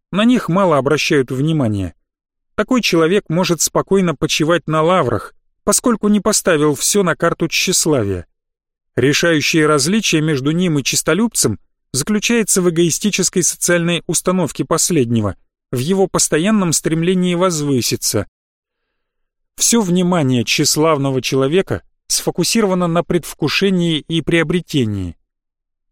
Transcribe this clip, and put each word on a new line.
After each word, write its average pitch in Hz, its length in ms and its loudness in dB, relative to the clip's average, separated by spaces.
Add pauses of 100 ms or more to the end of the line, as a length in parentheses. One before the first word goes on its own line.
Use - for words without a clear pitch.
(120)
на 202 140 0
них 240 240 2
мало 175 280 2
обращают 143 540 0
внимания. 127 640 -2 (600)
Такой 233 260 0
человек 170 480 0
может 170 320 0
спокойно 175 540 0
почивать 160 520 0
на 156 140 0
лаврах, 156 520 0 (300)
поскольку 208 440 0
не 208 120 4
поставил 160 560 0
всё - 280 0
на 160 120 0
карту 170 320 -2
тщеславия. 117 760 -2 (680)
Решающее 151 720 2
различие 156 560 0
между 147 300 -2
ним 165 280 0
и 123 40 -4
честолюбцем 160 760 -2 (320)
заключается 208 680 0
в 175 80 2
эгоистической 175 720 0
социальной 170 640 -2
установке 170 580 -2
последнего, 120 720 0 (360)
в 127 80 -2
его 190 280 0
постоянном 180 680 0
стремлении 175 600 0
возвыситься. 143 920 -2 (1300)
Всё - 260 2
внимание 175 600 2
тщеславного 139 800 0
человека 135 600 -2 (260)
сфокусировано 180 800 0
на 170 160 0
предвкушении 170 960 -2
и 165 220 -4
приобретении. 147 960 -2 (760)